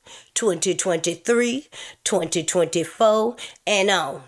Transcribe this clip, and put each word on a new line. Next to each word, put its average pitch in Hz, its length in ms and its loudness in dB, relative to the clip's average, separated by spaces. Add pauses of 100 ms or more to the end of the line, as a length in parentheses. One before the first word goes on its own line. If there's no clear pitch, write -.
(360)
twenty 180 400 0
twenty-three, 226 920 0 (360)
twenty 170 400 -2
twenty-four, 214 920 2 (300)
and 208 240 2
on. 147 380 -2